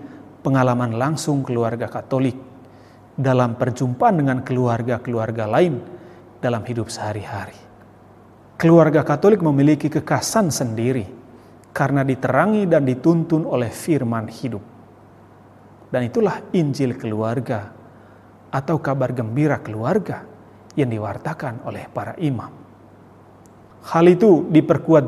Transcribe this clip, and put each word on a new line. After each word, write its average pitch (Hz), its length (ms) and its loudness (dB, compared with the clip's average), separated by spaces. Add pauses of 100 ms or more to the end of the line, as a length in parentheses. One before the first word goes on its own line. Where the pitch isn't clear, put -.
(400)
pengalaman 123 560 0
langsung 139 480 -2
keluarga 117 480 -2
Katolik 131 480 -2 (760)
dalam 127 460 0
perjumpaan 127 640 0
dengan 131 180 0
keluarga-keluarga 117 1120 -2
lain 143 320 2 (560)
dalam 120 240 -2
hidup 117 240 -6
sehari-hari. 101 720 -10 (960)
Keluarga 160 480 6
Katolik 175 400 2
memiliki 147 480 2
kekasan 160 560 0
sendiri 120 580 -2 (680)
karena 139 320 0
diterangi 165 640 0
dan 143 160 4
dituntun 160 560 2
oleh 123 260 -2
firman 117 600 -2
hidup. 107 320 -8 (1300)
Dan 123 160 -2
itulah 208 320 0 (160)
Injil 139 400 0
keluarga 110 720 -4 (800)
atau 143 320 -4
kabar 135 320 -2
gembira 123 480 -2
keluarga 127 640 -4 (560)
yang 139 80 2
diwartakan 113 800 -6
oleh 101 240 -10
para 117 240 -8
imam. 135 320 -4 (1400)
Hal 170 160 6
itu 180 400 6
diperkuat 156 600 4